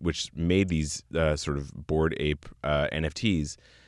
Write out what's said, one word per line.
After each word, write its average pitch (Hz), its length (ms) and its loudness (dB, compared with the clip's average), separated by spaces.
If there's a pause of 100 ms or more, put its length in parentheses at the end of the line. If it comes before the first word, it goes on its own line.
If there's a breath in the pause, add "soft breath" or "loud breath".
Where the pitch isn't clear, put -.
which - 340 -2
made 92 320 4
these, 78 340 -2 (140)
uh, 78 200 2
sort 73 220 -4
of 71 140 -8 (160)
Bored 80 320 2
Ape, 76 260 -2 (180)
uh, 73 280 2
N 78 140 -2
F 73 80 -4
Ts, 82 440 0 (300 soft breath)